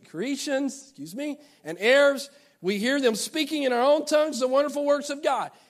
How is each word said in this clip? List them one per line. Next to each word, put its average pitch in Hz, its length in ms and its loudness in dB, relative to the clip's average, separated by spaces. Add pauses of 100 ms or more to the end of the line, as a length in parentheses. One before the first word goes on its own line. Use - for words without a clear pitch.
Cretians, 269 760 -4
excuse - 320 -16
me, 285 240 -8 (240)
and 175 180 -10
Arabs. 277 480 4 (320)
We 196 160 -2
hear 262 240 0
them 226 140 4
speaking 302 480 -4
in 254 100 0
our 240 80 2
own 294 240 4
tongues 302 340 0
the 254 80 0
wonderful 285 380 0
works 285 240 0
of 285 140 -8
God. 254 260 0 (200)